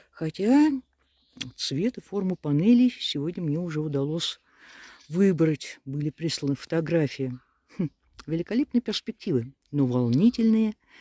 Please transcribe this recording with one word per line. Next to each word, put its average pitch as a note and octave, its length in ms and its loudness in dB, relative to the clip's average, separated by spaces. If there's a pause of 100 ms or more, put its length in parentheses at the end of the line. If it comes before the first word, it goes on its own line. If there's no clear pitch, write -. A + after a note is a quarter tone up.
(100)
Хотя A#3+ 600 2 (840)
цвет F#3 420 -2
и - 20 -14
форму F#3+ 360 -4
панелей A3+ 640 4
сегодня E3+ 440 -6
мне D3+ 160 -2
уже E3 220 -4
удалось D3+ 600 -4 (680)
выбрать. D#3+ 760 0
Были D3 240 -6
присланы D3+ 460 -4
фотографии. D3+ 840 -2 (380)
Хм, E3 140 -2 (360)
великолепные G3+ 540 -2
перспективы, D#3 720 -4 (180)
но C#3+ 160 2
волнительные G#3+ 880 2 (260)